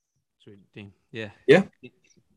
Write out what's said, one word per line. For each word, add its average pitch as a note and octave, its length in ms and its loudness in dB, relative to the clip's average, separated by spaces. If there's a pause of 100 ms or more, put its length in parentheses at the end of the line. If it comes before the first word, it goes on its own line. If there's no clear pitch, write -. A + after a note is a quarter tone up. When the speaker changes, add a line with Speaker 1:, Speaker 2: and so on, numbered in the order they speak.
(400)
Speaker 1:
Sweet, G2+ 200 -20 (140)
Dean. G2+ 180 -20 (200)
Yeah. A2 180 -12 (180)
Speaker 2:
Yeah. F3 160 6 (720)